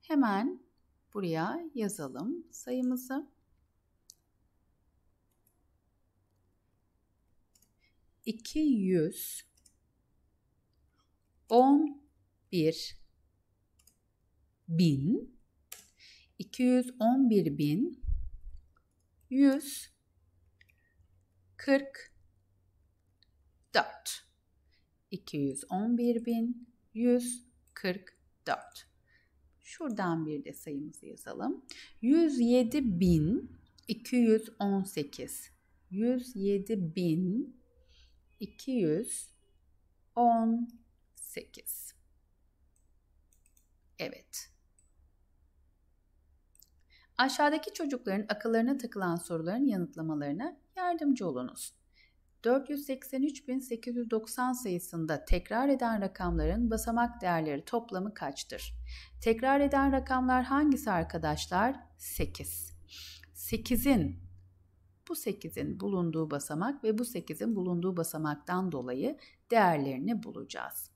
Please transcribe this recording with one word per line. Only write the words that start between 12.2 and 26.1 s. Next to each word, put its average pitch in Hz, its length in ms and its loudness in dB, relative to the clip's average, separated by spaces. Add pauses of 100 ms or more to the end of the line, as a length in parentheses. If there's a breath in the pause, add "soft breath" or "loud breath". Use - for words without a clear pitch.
bir 160 480 0 (1700)
bin, 165 680 2 (4000 soft breath)
yüz 277 600 2 (1700)
kırk - 580 0 (1600)
dört. - 520 -2 (840)
İki - 260 -10
yüz 139 340 -2
on 220 280 0
bir 240 260 0